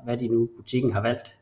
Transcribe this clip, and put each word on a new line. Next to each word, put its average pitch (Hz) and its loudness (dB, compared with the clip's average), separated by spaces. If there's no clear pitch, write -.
hvad 120 -2
de 123 -2
nu, 117 2
butikken 127 0
har 104 0
valgt 120 -4